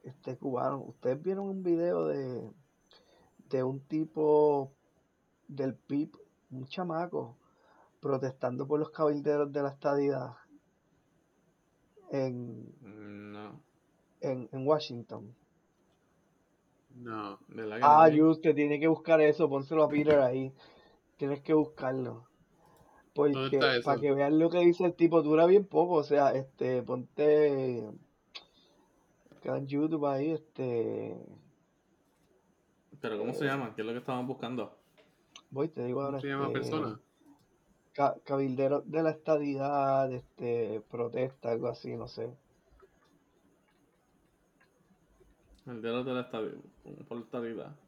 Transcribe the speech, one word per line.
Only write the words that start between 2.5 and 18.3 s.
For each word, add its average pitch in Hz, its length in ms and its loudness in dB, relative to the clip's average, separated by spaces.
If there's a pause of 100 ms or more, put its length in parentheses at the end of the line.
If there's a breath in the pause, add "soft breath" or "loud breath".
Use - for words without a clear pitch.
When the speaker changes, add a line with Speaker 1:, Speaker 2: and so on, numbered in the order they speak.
Speaker 1:
de 131 140 -2
un 135 180 -4
tipo 151 880 2 (800)
del 135 260 -4
pip, 147 400 -6 (360)
un 131 160 -12
chamaco, 165 680 -6 (640 soft breath)
protestando 131 680 -4
por 147 140 0
los 151 120 -4
cabilderos 147 600 0
de 143 100 -4
la 139 100 -2
estadidad 139 640 -2 (1800)
en 123 640 -6 (600)
Speaker 2:
No. 107 280 -18 (600)
Speaker 1:
en, 127 320 -6
en 131 120 -8
Washington? 120 680 -4 (1600)
Speaker 3:
No. 110 440 -10 (100)
Speaker 2:
¿Verdad 110 280 -8
que 123 60 0
Speaker 1:
Ah, 151 220 10
Speaker 2:
no 156 60 10
vi? 151 80 4
Speaker 1:
Yus, 160 200 6